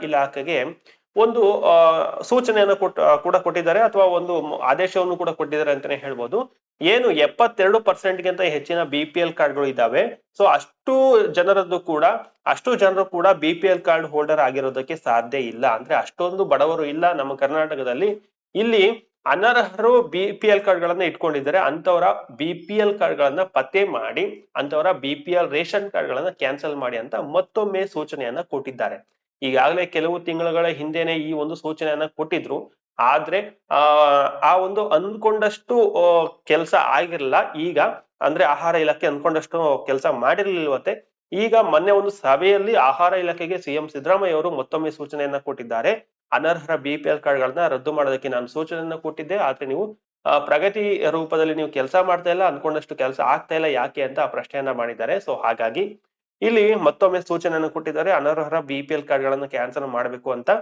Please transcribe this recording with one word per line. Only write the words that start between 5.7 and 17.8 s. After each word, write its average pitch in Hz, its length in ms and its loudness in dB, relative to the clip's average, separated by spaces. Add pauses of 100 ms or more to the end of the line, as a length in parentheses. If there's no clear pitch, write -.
ಅಂತಾನೆ 139 240 -4
ಹೇಳ್ಬೋದು. 135 760 -8 (120)
ಏನು 233 280 4
ಎಪ್ಪತ್ತೆರಡು 196 680 2
ಪರ್ಸೆಂಟ್ 190 420 -2
ಗಿಂತ 180 180 -2
ಹೆಚ್ಚಿನ 156 420 -2
ಬಿ 147 220 -2
ಪಿ 226 160 -4
ಎಲ್ 165 120 0
ಕಾರ್ಡ್‌ಗಳು 143 340 0
ಇದ್ದಾವೆ, 131 580 0 (160)
so 196 60 6
ಅಷ್ಟು 247 800 2
ಜನರದ್ದು 180 540 2
ಕೂಡ, 156 240 0 (420)
ಅಷ್ಟು 185 280 0
ಜನರು 190 300 4
ಕೂಡ 180 220 0
ಬಿ 165 280 4
ಪಿ 170 120 -2
ಎಲ್ 180 140 4
ಕಾರ್ಡ್ 165 260 2
ಹೋಲ್ಡರ್ 151 340 0
ಆಗಿರೋದಕ್ಕೆ 135 560 -2
ಸಾಧ್ಯ 120 420 -2
ಇಲ್ಲ. 117 280 -4
ಅಂದ್ರೆ 123 280 -2
ಅಷ್ಟೊಂದು 175 500 -2
ಬಡವರು 156 400 2
ಇಲ್ಲ 165 280 0
ನಮ್ಮ 139 220 -4
ಕರ್ನಾಟಕದಲ್ಲಿ. 151 1040 -4 (140)